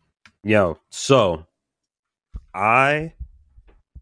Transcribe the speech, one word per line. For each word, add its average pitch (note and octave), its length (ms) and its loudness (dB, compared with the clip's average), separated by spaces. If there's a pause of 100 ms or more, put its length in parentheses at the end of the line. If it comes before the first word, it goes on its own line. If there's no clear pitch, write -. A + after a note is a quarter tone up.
(420)
Yo, G2+ 340 0 (120)
so, F#2 580 0 (1040)
I C3+ 600 0 (880)